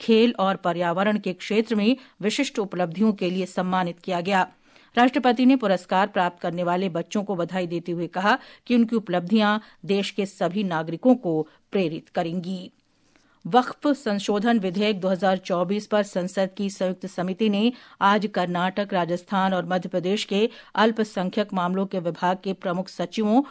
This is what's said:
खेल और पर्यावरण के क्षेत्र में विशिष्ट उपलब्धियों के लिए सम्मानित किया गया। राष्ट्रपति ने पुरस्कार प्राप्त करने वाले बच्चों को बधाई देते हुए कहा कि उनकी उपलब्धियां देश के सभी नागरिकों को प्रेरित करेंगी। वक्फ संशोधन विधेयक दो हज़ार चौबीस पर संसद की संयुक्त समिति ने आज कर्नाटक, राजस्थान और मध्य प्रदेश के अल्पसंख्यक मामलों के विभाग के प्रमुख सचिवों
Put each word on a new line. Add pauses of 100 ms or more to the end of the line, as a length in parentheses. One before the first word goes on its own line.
खेल
और
पर्यावरण
के
क्षेत्र
में (240)
विशिष्ट
उपलब्धियों
के
लिए
सम्मानित
किया
गया। (520)
राष्ट्रपति
ने
पुरस्कार
प्राप्त
करने
वाले
बच्चों
को
बधाई
देते
हुए
कहा (280)
कि
उनकी
उपलब्धियां (260)
देश
के
सभी
नागरिकों
को (240)
प्रेरित
करेंगी। (760)
वक्फ
संशोधन
विधेयक
दो
हज़ार
चौबीस
पर
संसद
की
संयुक्त
समिति
ने (280)
आज
कर्नाटक,
राजस्थान
और
मध्य
प्रदेश
के (240)
अल्पसंख्यक
मामलों
के
विभाग
के
प्रमुख
सचिवों